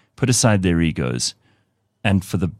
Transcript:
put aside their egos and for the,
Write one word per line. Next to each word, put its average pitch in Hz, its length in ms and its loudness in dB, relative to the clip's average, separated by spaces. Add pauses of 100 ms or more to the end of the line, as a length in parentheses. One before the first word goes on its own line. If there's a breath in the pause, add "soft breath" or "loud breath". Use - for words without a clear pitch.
(160 soft breath)
put 123 140 0
aside 107 320 2
their 87 180 2
egos 65 540 -4 (680)
and 98 220 0
for - 140 -6
the, 82 220 -2